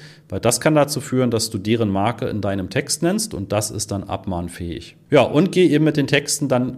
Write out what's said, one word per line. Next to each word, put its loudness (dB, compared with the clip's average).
weil -6
das 2
kann 4
dazu 2
führen, 0
dass -2
du -6
deren 0
Marke -2
in -4
deinem -4
Text -4
nennst -2
und -6
das -2
ist -8
dann -4
abmahnfähig. -8
Ja, 6
und 2
geh 4
eben 4
mit 2
den 0
Texten 0
dann 0